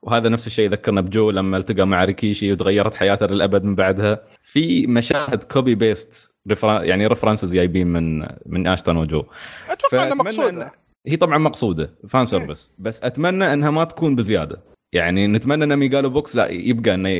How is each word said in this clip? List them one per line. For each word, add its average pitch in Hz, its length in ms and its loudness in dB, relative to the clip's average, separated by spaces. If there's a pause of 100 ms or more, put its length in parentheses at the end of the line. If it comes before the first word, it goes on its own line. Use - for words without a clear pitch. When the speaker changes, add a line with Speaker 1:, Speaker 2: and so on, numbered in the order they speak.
Speaker 1:
وهذا 117 260 2
نفس 113 180 -2
الشيء 107 240 0
ذكرنا 104 300 0
بجو 107 300 0
لما 95 260 0
التقى 95 300 0
مع 92 180 2
ريكيشي 101 480 0
وتغيرت 101 420 2
حياته 101 320 2
للأبد 98 380 0
من 101 100 -2
بعدها. 98 460 0 (220)
في 165 440 0
مشاهد 123 560 0
كوبي 127 320 0
بيست - 600 -2 (140)
ريفرا-، 107 340 0
يعني 92 240 2
ريفرنسز 107 480 0
جايبين 90 320 2
من، 82 400 0 (200)
من 87 200 -4
أشتون 90 300 0
وجو. 78 280 -2 (460)
Speaker 2:
أتوقع - 360 0
إنه 277 80 -2
Speaker 1:
فأتمنى 269 220 -4
Speaker 2:
مقصودة. 180 300 -4
Speaker 1:
إن-، - 40 -18 (360)
هي 151 100 -2
طبعًا 160 220 2
مقصودة، 107 520 -2 (180)
فان 127 180 2
سيرفيس، 78 520 -4
بس 113 260 -8
أتمنى 165 480 -2
إنها 147 180 0
ما 160 140 0
تكون 160 320 -2
بزيادة. 98 460 -2 (300)
يعني 90 340 2
نتمنى 120 380 0
إن 147 120 2
ميغالو 139 340 0
بوكس 131 260 -4
لا 107 120 2
يبقى 107 460 0
إنه 95 140 -2 (120)